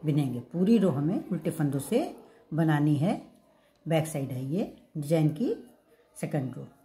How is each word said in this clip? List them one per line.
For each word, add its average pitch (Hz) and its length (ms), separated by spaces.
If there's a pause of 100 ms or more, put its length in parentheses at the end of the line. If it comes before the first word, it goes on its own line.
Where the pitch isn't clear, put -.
बिनेंगे। 139 360
पूरी 190 380
रो 190 120
हमें 151 380
उल्टे 170 220
फंदों 143 280
से 269 380 (380)
बनानी 151 420
है। 170 260 (680)
बैक 156 180
साइड 139 240
है 127 140
ये 170 320 (200)
डिजाइन 156 320
की 269 260 (680)
सेकंड 139 360
रो, 139 100 (180)